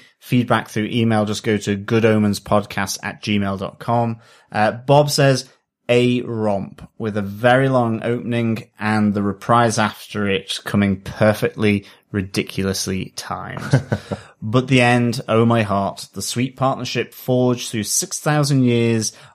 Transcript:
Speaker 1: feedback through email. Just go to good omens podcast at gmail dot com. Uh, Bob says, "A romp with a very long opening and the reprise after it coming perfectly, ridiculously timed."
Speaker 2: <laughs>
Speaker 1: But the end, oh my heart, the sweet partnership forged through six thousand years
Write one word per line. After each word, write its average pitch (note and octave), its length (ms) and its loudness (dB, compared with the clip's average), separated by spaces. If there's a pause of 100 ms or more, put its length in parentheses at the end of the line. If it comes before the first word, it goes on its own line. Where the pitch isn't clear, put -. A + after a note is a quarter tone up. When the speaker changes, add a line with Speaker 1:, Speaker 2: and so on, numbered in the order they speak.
(200)
Speaker 1:
feedback B2 480 0
through G#2+ 180 -2
email. A2+ 380 2
Just G#2 180 -4
go A2 140 2
to G2+ 200 -2
good G#2+ 280 0
omens G#2+ 340 4
podcast G2+ 640 -2
at - 200 -10
gmail G2+ 360 -2
dot - 220 -10
com. A#2 400 -2 (320)
Uh, G#2+ 180 0
Bob C#3+ 400 2
says, C3+ 400 2 (380)
"A B2 340 4
romp G#2+ 760 -4
with G#2+ 200 -4
a G#2 60 -2
very A#2+ 460 2
long A#2 360 0
opening A#2 760 -2
and G#2+ 340 2
the G2+ 100 0
reprise A2+ 580 2
after G#2 480 -4
it - 340 -4
coming G2 380 0
perfectly, G#2+ 880 0 (260)
ridiculously F#2+ 1040 -4
timed." F#2 720 -2
Speaker 2:
<laughs> - 60 -4 (520)
Speaker 1:
But B2+ 220 0
the C3 140 4
end, A#2+ 480 2
oh A2+ 180 4
my A#2 160 2
heart, G2 520 -4
the G2 60 -10
sweet - 360 -6
partnership B2+ 580 -4
forged B2+ 560 0
through G#2+ 140 -4
six - 340 -6
thousand C#3+ 460 0
years A#2 480 2 (220)